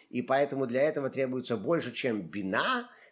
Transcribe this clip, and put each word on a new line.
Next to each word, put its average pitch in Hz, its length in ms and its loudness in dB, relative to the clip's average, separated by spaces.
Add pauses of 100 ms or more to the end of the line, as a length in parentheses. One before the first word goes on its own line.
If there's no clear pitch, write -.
и 123 140 -2
поэтому 135 440 2
для 123 160 2
этого 143 280 2
требуется 127 460 -2
больше, 123 360 0
чем 110 300 0
бина, 104 680 -2 (240)